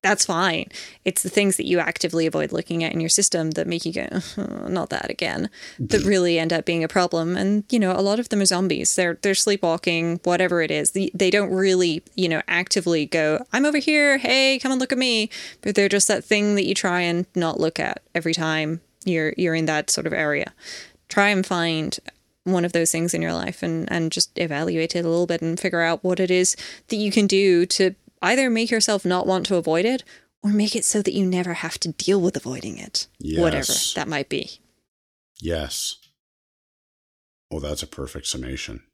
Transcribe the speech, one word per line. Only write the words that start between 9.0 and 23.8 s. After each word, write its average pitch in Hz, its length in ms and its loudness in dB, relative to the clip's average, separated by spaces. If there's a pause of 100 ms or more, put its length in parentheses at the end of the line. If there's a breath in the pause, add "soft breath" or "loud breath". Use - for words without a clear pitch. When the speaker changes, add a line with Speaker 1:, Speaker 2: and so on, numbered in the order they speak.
Speaker 1:
they're 196 100 2
sleepwalking, 170 920 0
whatever 175 380 2
it 156 80 0
is. 151 220 0
They, 190 220 -2
they 185 180 2
don't 202 200 2
really, 185 520 2 (120)
you 180 140 0
know, 160 180 0
actively 170 600 0
go, 156 440 0
"I'm 262 140 2
over 294 140 2
here. 285 400 4
Hey, 262 420 2
come 262 100 0
and 262 80 0
look 254 120 -2
at 254 80 0
me." 226 300 0 (320 loud breath)
But 202 140 -2
they're 202 220 4
just 190 100 4
that - 160 0
thing 208 320 2
that 196 120 2
you 190 80 0
try 180 260 0
and 175 240 0 (100)
not 165 240 0
look 160 200 -2
at - 240 -6 (100)
every 165 220 -2
time 160 460 -2 (240)
you're, 160 320 0
you're 165 180 2
in 160 100 0
that 156 240 -2
sort - 180 -2
of 156 60 -4
area. 147 400 -2 (560 loud breath)
Try 202 200 4
and 190 160 2
find 165 520 -2 (460)
one 180 220 2
of 175 80 -4
those 165 180 2
things 170 240 -2
in 165 80 -2
your 165 100 -4
life 170 300 -6
and, 165 280 -4